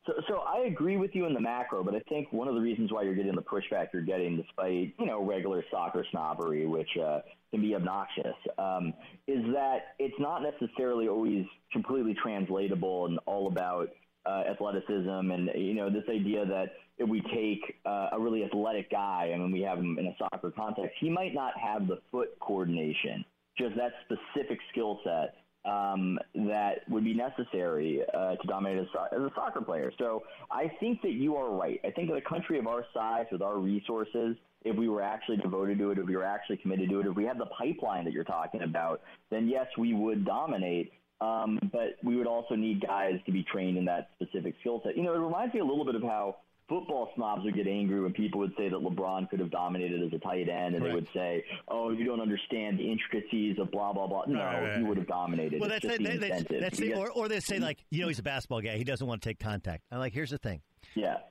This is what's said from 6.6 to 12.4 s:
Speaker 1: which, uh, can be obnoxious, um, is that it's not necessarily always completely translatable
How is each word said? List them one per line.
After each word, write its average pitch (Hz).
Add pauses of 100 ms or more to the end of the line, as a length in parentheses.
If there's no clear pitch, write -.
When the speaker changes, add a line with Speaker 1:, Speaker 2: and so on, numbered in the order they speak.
Speaker 1:
which, 80 (120)
uh, 76 (300)
can 107
be 107
obnoxious, 95 (240)
um, 92 (340)
is 131 (120)
that 135
it's 139
not 143
necessarily 123
always 101 (260)
completely 120 (100)
translatable 95